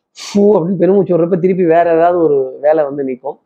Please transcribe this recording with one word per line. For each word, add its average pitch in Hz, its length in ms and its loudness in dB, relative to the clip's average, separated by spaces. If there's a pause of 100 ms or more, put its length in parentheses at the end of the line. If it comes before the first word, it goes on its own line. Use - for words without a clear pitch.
(180)
ஃபூ - 240 -2
அப்படின்னு 202 340 2
பெருமூச்சு 180 420 0
விடுறப்ப, 170 220 0
திருப்பி 185 260 0
வேற 165 300 2
ஏதாவது 175 280 2
ஒரு 135 380 -2
வேலை 151 220 2
வந்து 143 200 -6
நிக்கும். 131 420 -10